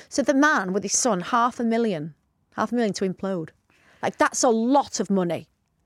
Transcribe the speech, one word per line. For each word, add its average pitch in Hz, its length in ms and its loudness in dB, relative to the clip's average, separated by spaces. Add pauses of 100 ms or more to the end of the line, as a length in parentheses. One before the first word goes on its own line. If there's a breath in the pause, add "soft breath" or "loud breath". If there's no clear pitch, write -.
So - 140 -2
the 285 120 2
man 269 380 2
with 202 100 -2
his - 160 -2
son, 202 220 2
half 240 400 0
a 240 40 -2
million, 214 500 -2 (420)
half 214 160 -2
a - 20 -2
million 226 200 0
to 190 140 -2
implode. 185 420 -6 (520 soft breath)
Like, - 160 -4
that's - 240 2
a 285 80 4
lot 247 480 0
of 202 120 -6
money, 175 360 -2 (400)